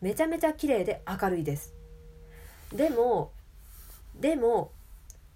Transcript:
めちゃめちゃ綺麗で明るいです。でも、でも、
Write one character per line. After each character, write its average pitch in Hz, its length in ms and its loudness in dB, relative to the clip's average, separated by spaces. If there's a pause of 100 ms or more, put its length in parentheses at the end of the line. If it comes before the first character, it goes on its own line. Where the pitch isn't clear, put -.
め 190 120 -2
ち 214 60 -6
ゃ 320 80 4
め 320 100 -2
ち 330 60 0
ゃ 311 80 4
綺 302 160 -4
麗 226 160 4
で - 240 -2
明 190 220 0
る 180 80 2
い 160 80 -2
で 147 100 0
す。 - 180 -12 (1000)
で 302 160 2
も、 233 420 2 (880)
で 311 160 4
も、 233 360 4 (640)